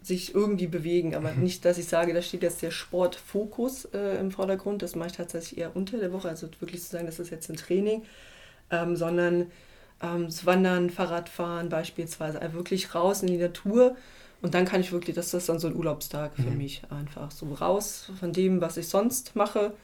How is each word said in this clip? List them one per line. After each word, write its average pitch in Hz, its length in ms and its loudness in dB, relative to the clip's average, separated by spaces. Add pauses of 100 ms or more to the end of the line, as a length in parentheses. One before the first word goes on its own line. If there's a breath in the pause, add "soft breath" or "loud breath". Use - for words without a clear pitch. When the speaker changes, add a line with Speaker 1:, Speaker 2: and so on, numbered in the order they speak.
Speaker 1:
sich 180 320 -4
irgendwie 202 320 4
bewegen, 165 500 0
aber 156 160 -2
Speaker 2:
Mhm. 135 100 2
Speaker 1:
nicht, 180 220 2
dass 175 140 4
ich 175 100 -6
sage, 170 260 4
da 175 80 2
steht 180 200 -6
jetzt 170 200 0
der 165 80 -2
Sportfokus, 208 1160 -2
äh, 202 340 -2
im 190 100 0
Vordergrund. 196 520 -2
Das 175 120 -6
mache 170 140 -4
ich 180 80 -12
tatsächlich 170 420 -8
eher 165 160 -6
unter 190 240 -4
der 185 140 -2
Woche, 185 160 -4
also 160 200 -8 (120)
wirklich 175 220 -8
zu - 80 -14
sagen, 170 160 -4
das 160 120 -8
ist 175 120 -8
jetzt 160 200 -12
ein 165 60 -8
Training, 208 480 0 (680 loud breath)
ähm, 170 260 0
sondern, 175 500 2 (560 soft breath)
ähm, 170 240 -2
das 165 200 -8
Wandern, 180 440 6
Fahrradfahren 170 800 -4
beispielsweise, 160 680 -4
also 160 140 -6
wirklich 180 400 -2
raus 190 280 4
in 185 60 2
die 180 100 2
Natur. 214 580 6 (440 loud breath)
Und 170 140 0
dann 180 120 6
kann 185 140 2
ich 185 120 0
wirklich, 175 240 -2
das 175 180 -2
ist 175 140 -2
dann 165 100 4
so 165 80 -2
ein 160 80 0
Urlaubstag 147 640 -4
für 139 60 2
Speaker 2:
Mhm. 143 160 0
Speaker 1:
mich 139 320 -6
einfach. 147 420 -8
So 143 220 -10
raus 185 540 0 (120)
von 175 120 -4
dem, 185 280 4
was 165 160 0
ich 170 120 -6
sonst 226 460 2
mache. 208 380 2 (120)